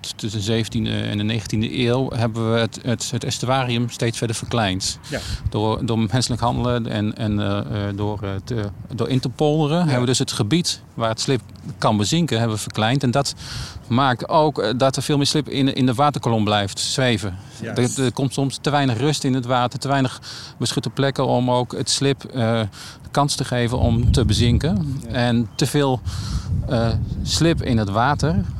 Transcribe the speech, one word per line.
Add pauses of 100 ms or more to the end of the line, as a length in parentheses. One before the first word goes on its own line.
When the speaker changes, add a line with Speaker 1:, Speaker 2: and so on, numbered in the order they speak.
Speaker 1:
t-,
tussen
de
zeventiende (100)
en
de
negentiende
eeuw
hebben
we
het,
het,
het
estuarium
steeds
verder
verkleind. (100)
Speaker 2:
Ja. (320)
Speaker 1:
Door,
door
menselijk
handelen
en,
en,
eh,
eh,
door,
eh, (140)
te, (260)
door
in
te
polderen,
Speaker 2:
Ja.
Speaker 1:
hebben
we
dus
het
gebied (140)
waar
het
slip (380)
kan
bezinken,
hebben
we
verkleind.
En
dat (540)
maakt
ook,
eh,
dat
er
veel
meer
slip
in,
in
de
waterkolom
blijft
zweven. (260)
Speaker 2:
Juist.
Speaker 1:
Er,
er
komt
soms
te
weinig
rust
in
het
water,
te
weinig (380)
beschutte
plekken
om
ook
het
slip,
eh, (500)
kans
te
geven
om
te
bezinken.
Speaker 2:
Ja.
Speaker 1:
En
te
veel, (680)
eh, (340)
slip
in
het
water, (160)